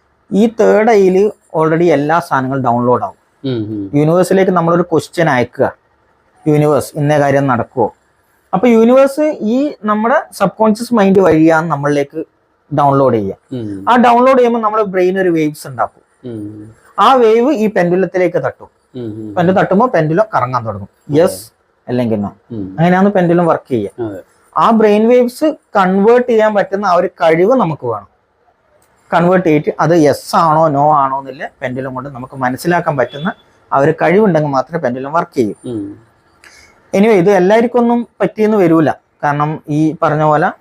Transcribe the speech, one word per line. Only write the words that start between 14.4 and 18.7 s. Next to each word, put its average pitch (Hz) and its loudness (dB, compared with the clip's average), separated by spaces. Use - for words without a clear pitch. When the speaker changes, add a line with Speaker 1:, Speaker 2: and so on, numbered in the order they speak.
Speaker 1:
നമ്മുടെ 214 -2
ബ്രെയിൻ 185 -2
ഒരു 190 0
വേവ്സ് 156 -4
ഉണ്ടാക്കും. 120 -10
Speaker 2:
ഉം. 107 -14
Speaker 1:
ആ 220 4
വേവ് 233 2
ഈ 220 0
പെൻഡുലത്തിലേക്ക് 180 0
തട്ടും. 127 -6